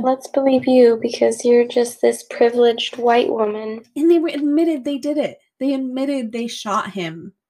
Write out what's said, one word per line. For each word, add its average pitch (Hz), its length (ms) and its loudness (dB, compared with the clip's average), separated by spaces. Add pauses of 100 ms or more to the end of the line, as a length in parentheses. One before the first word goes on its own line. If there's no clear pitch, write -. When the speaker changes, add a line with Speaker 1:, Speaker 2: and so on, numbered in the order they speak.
Speaker 1:
let's 262 240 -2
believe 269 400 0
you 240 340 6
because 233 420 -2
you're 240 240 4
just 240 340 -4
this 233 280 0
privileged 233 680 0
white 240 320 2
woman. 220 540 -4 (120)
Speaker 2:
And 302 160 2
they 339 80 6
were 330 100 -2
admitted 294 540 0
they 285 140 -4
did 294 200 -4
it. 262 220 -4 (200)
They 269 140 0
admitted 262 580 -4
they 233 160 -6
shot 214 440 -6
him 170 420 -10 (160)